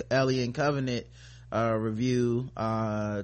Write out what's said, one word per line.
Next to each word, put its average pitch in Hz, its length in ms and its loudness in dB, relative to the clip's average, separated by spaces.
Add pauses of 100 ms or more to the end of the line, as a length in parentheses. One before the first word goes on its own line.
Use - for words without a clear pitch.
(100)
Alien 131 440 2
Covenant, 135 520 0 (460)
uh, 113 260 2
review, 120 760 2
uh, 107 680 -2